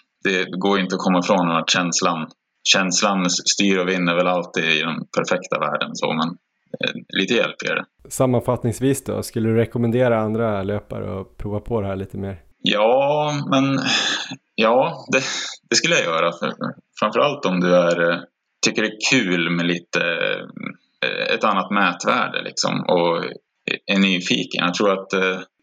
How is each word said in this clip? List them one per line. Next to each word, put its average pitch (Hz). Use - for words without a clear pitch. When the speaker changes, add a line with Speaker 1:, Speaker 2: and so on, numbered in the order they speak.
Speaker 1:
det 92
går 95
inte 92
att 90
komma 92
ifrån 90
att 82
känslan, 87
känslan 95
styr 98
och 90
vinner 90
väl 90
alltid 90
i 80
den 80
perfekta -
världen, -
så, -
men, 82
eh, -
lite 95
hjälp 90
gör 82
det. -
Speaker 2:
Sammanfattningsvis 127
då, 104
skulle 110
du 113
rekommendera 117
andra 110
löpare 101
att -
prova 104
på 113
det 101
här 98
lite 98
mer? 98
Speaker 1:
Ja, 139
men 135
ja, 131
det, 131
det 117
skulle 165
jag 147
göra. 85
För, -
framförallt 117
om 90
du 90
är, 85
eh, 85
tycker 113
det 110
är -
kul 90
med 85
lite, 87
eh, -
ett 113
annat 95
mätvärde 101
liksom, -
och 85
är 98
nyfiken. 95
Jag 87
tror 101
att, 95
eh, 92